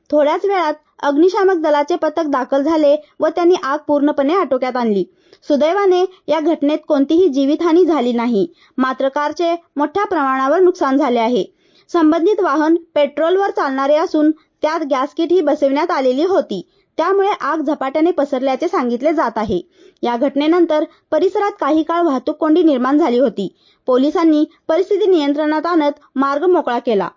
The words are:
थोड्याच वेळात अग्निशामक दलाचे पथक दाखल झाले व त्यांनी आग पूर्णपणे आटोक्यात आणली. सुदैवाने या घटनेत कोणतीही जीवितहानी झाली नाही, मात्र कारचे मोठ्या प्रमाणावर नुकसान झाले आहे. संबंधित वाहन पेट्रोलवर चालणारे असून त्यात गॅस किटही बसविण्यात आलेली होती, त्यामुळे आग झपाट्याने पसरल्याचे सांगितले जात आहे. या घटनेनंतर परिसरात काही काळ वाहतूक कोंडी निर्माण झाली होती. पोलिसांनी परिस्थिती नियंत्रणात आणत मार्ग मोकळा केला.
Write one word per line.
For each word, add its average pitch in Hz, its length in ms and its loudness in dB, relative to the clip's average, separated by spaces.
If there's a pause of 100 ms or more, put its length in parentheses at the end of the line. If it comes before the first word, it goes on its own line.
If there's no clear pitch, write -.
(100)
थोड्याच 302 340 0
वेळात 359 300 -2 (280)
अग्निशामक 370 540 2
दलाचे 302 400 0
पथक 311 300 -4
दाखल 277 360 -2
झाले 302 340 2 (240)
व 302 80 0
त्यांनी 349 340 2
आग 285 240 -4
पूर्णपणे 294 480 0
आटोक्यात 262 420 -2
आणली. 214 280 0 (440)
सुदैवाने 359 560 2 (240)
या 320 120 0
घटनेत 302 380 -2 (100)
कोणतीही 320 400 2
जीवितहानी 311 560 2
झाली 277 280 0
नाही, 233 340 0 (320)
मात्र 262 300 -2
कारचे 302 460 -2 (220)
मोठ्या 294 280 -2
प्रमाणावर 277 560 0
नुकसान 349 360 2
झाले 254 220 0
आहे. 226 260 0 (460)
संबंधित 339 500 2
वाहन 311 360 2 (180)
पेट्रोलवर 320 560 0
चालणारे 285 440 -2
असून 311 360 2 (320)
त्यात 311 180 -2 (100)
गॅस 277 240 -2
किटही 339 260 0
बसविण्यात 294 500 0
आलेली 269 340 0
होती, 330 360 -2 (380)
त्यामुळे 381 300 0 (120)
आग 302 200 -4
झपाट्याने 285 500 -2
पसरल्याचे 269 580 -2
सांगितले 262 440 -2
जात 214 240 -2
आहे. 190 240 -4 (420)
या 240 140 -2
घटनेनंतर 302 680 0 (260)
परिसरात 392 500 0
काही 311 220 0
काळ 339 200 -2
वाहतूक 294 340 -2
कोंडी 320 260 2
निर्माण 277 360 2
झाली 254 200 2
होती. 202 300 -2 (400)
पोलिसांनी 302 560 2 (240)
परिस्थिती 370 380 0
नियंत्रणात 302 600 0
आणत 294 340 0 (140)
मार्ग 277 300 -2
मोकळा 311 340 0
केला. 208 380 -2